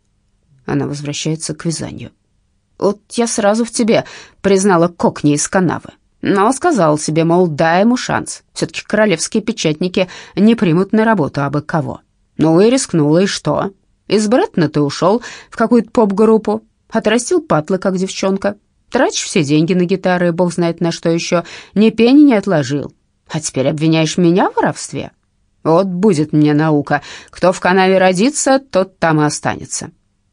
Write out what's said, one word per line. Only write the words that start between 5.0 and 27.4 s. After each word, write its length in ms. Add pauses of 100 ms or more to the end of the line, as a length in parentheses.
из 140
канавы. 420 (320)
Но 300
сказал 460
себе, 260
мол, 240
дай 340
ему 140
шанс. 480 (100)
Всё-таки 280
королевские 640
печатники 640 (280)
не 200
примут 360
на 140
работу 380
абы 180
кого. 400 (360)
Ну 220
и 100
рискнула, 500
и 80
что? 440 (360)
Из 200
Бреттона 420
ты 120
ушёл 400 (280)
в 80
какую-то 340
поп-группу, 720 (260)
отрастил 520
патлы, 360
как 200
девчонка. 600 (320)
Тратишь 340
все 200
деньги 300
на 120
гитары, 460
бог 220
знает 280
на 100
что 180
ещё, 340 (320)
ни 140
пени 340
не 100
отложил. 600 (360)
А 100
теперь 280
обвиняешь 500
меня 320
в 60
воровстве? 560 (520)
Вот 240
будет 440
мне 220
наука. 480 (280)
Кто 220